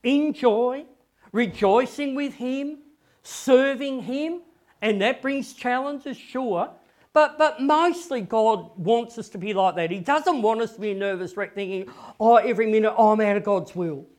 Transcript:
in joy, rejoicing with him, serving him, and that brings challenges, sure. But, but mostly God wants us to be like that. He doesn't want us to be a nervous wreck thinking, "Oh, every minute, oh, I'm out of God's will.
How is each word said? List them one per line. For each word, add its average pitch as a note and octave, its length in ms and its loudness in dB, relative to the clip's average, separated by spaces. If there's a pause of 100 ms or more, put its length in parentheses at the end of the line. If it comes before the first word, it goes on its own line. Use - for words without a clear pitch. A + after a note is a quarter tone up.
in C#4+ 300 0
joy, B3 540 0 (460)
rejoicing A3+ 800 0
with C#4 200 -4
him, C#4 440 -6 (440)
serving C4+ 800 0
him, D4+ 380 -6 (400)
and G#3 220 0
that B3 180 0
brings C4+ 320 -6
challenges, C4+ 640 -6
sure. A3 540 -6 (420)
But, D4+ 240 4
but D4+ 240 2
mostly D#4 640 0
God G#3+ 560 0
wants A#3 400 -2
us A3 120 -12
to - 80 -12
be G3+ 140 -6
like F#3+ 240 2
that. E3 140 -2
He G3 100 -6
doesn't D4 400 0
want A3 220 0
us A3 120 -6
to - 60 -18
be G#3 120 -4
a - 20 -4
nervous F#3+ 420 -6
wreck G3 180 -8
thinking, F#3+ 380 -8 (260)
"Oh, A3+ 180 6
every A3+ 300 2
minute, G#3+ 300 2
oh, G#3+ 160 6
I'm G#3+ 80 2
out G#3 160 2
of G3+ 80 -2
God's G3 300 -2
will. E3 320 -6 (120)